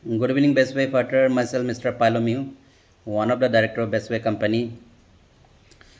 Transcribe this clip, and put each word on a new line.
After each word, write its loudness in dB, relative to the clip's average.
Good 0
evening, 2
Best 2
Way -2
Factor. 2
Myself, -2
mister -4
Palomio, 0
one 0
of 0
the 2
director 2
of -4
Best -4
Way -2
Company। -2